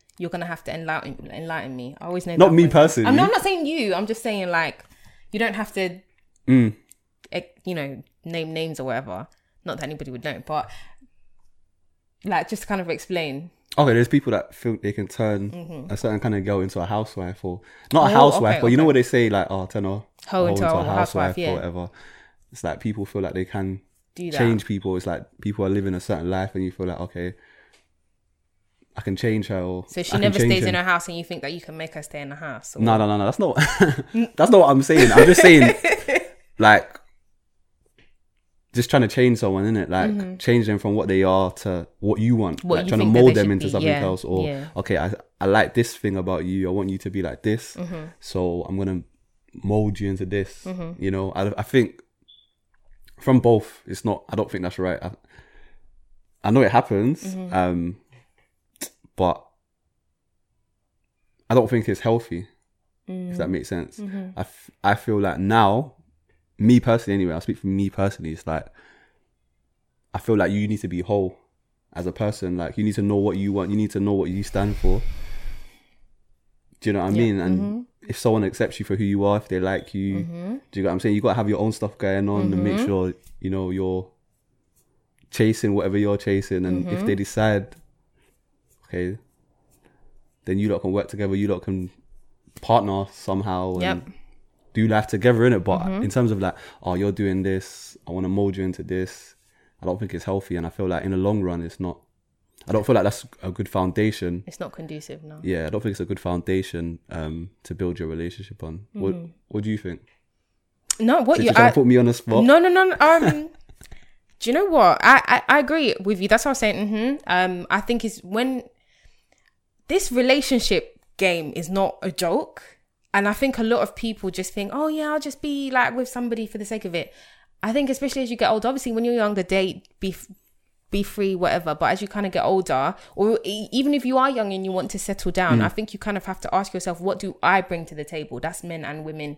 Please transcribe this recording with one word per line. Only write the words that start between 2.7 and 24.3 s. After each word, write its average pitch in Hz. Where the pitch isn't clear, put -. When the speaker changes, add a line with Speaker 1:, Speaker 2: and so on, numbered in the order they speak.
Speaker 2:
personally. 147
Speaker 1:
I'm, 269
no, 359
I'm 415
not 392
saying 359
you. 269
I'm 196
just 220
saying, 202
like, 165
you 214
don't 214
have 214
to, 185
Speaker 2:
Mm. 123
Speaker 1:
eh, 147
you 185
know, 139
name 165
names 160
or 131
whatever. 156
Not 165
that 160
anybody 143
would 120
know, 135
but, 156
like, 208
just 208
to -
kind 196
of 170
explain. 160
Speaker 2:
Okay, 120
there's 120
people 139
that -
feel 113
they 104
can 98
turn 104
Speaker 1:
Mm-hmm. 165
Speaker 2:
a 101
certain 107
kind 113
of 98
girl 101
into 95
a 85
housewife, 98
or 90
not 151
a -
Speaker 1:
Oh, -
Speaker 2:
housewife, 110
Speaker 1:
okay, 101
Speaker 2:
but 117
you 123
know 156
Speaker 1:
okay. 160
Speaker 2:
what 147
they 123
say, 120
like, 98
"Oh, 95
turn 98
a 95
Speaker 1:
Hoe 104
Speaker 2:
hoe 185
Speaker 1:
into -
Speaker 2:
into 165
Speaker 1:
a -
Speaker 2:
a -
Speaker 1:
housewife, 98
Speaker 2:
housewife," 170
Speaker 1:
yeah. 170
Speaker 2:
or -
whatever. 87
It's -
like 85
people 104
feel 101
like 92
they 92
can 95
Speaker 1:
Do 175